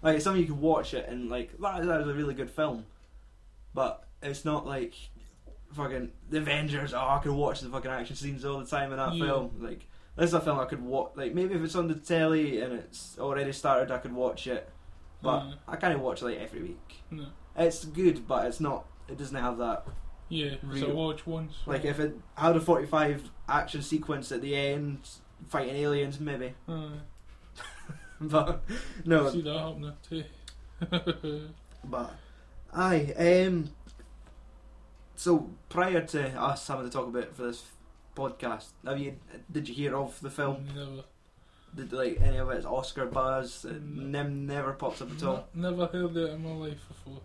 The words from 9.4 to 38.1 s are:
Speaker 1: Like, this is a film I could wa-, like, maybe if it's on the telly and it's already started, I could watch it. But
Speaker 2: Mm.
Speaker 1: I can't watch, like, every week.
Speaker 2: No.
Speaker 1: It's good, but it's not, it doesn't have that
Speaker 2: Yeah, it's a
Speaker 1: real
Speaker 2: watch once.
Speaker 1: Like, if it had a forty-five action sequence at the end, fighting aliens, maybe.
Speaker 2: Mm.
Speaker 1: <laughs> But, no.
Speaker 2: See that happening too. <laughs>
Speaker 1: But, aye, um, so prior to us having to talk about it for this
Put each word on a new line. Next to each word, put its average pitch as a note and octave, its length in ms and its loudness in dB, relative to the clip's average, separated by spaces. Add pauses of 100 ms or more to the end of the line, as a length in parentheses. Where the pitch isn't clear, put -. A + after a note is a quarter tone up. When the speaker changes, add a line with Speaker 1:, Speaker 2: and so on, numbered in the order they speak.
Speaker 1:
Like, - 260 -8 (300)
this E3+ 140 4
is E3+ 40 2
a D#3+ 60 6
film D3 180 2
I C3 80 2
could A#2+ 160 -6
wa-, C3 320 0
like, B2+ 200 -4
maybe F#3 200 2
if E3 80 2
it's E3 120 -4
on F3 140 2
the D#3+ 60 2
telly D#3 680 4
and B2+ 140 -2
it's - 440 -12
already C#3 340 0
started, C3+ 380 4
I B2+ 80 0
could B2 160 -6
watch B2 320 0
it. B2 220 -4 (540)
But C3 180 2
Speaker 2:
Mm. C#3 140 -10 (140)
Speaker 1:
I E3 80 -4
can't E3 240 2
watch, B2+ 220 -2
like, A#2+ 160 -2
every - 240 -8
week. - 480 -10
Speaker 2:
No. D3+ 160 -10 (300)
Speaker 1:
It's E3 300 4
good, D#3 420 6
but B2 180 2
it's A#2+ 140 -2
not, C#3+ 260 0 (220)
it C3+ 100 -8
doesn't C3+ 180 -6
have B2 220 0
that A#2+ 280 0 (420)
Speaker 2:
Yeah, D#3 240 0
it's C#3 100 -6
a C#3+ 40 -6
Speaker 1:
real C#3 280 0
Speaker 2:
watch D#3 320 -2
once. D#3+ 280 -4 (120)
Speaker 1:
Like, C#3 180 0
if C#3+ 160 2
it D3+ 160 0 (180)
had E3 220 8
a E3 40 8
forty-five D3+ 680 4 (180)
action C#3+ 340 2
sequence D3+ 500 -2
at A#2+ 100 -2
the C#3+ 140 -2
end, C#3+ 520 -2 (400)
fighting C3+ 280 0
aliens, C#3+ 440 2
maybe. C3 340 -4 (140)
Speaker 2:
Mm. D3+ 360 -6
Speaker 1:
<laughs> - 1160 -14
But, D3+ 420 4 (420)
no. D#3+ 260 8
Speaker 2:
See E3 120 0
that D3+ 160 -2
happening D3 340 -6 (160)
too. D#3+ 160 -4 (560)
<laughs> D#3+ 680 -2 (340)
Speaker 1:
But, B2 260 -4 (640)
aye, E3 400 4 (340)
um, E3+ 240 2 (1400)
so - 360 4 (180)
prior F3+ 400 4
to C3 320 0
us C#3 280 0
having C3 160 -4
to B2 60 -6
talk B2+ 180 0
about A#2+ 160 -2
it - 120 -12
for B2+ 80 -6
this A#2+ 200 -4 (500)